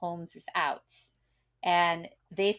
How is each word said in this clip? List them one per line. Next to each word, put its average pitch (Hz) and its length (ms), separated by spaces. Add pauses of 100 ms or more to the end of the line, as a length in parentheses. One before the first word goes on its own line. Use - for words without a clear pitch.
Holmes 170 340
is 160 100 (100)
out. 151 380 (680)
And 175 460 (200)
they 196 300